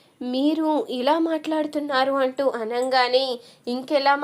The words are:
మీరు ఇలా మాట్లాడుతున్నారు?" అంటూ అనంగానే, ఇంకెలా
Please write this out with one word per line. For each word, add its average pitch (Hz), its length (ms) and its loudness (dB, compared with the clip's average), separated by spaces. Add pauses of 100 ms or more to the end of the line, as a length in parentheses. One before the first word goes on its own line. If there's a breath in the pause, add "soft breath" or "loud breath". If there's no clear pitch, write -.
(200 soft breath)
మీరు 294 500 0 (200)
ఇలా 262 260 2 (140)
మాట్లాడుతున్నారు?" 302 840 -2 (120)
అంటూ 262 200 0 (160)
అనంగానే, 254 640 2 (400 loud breath)
ఇంకెలా 277 580 2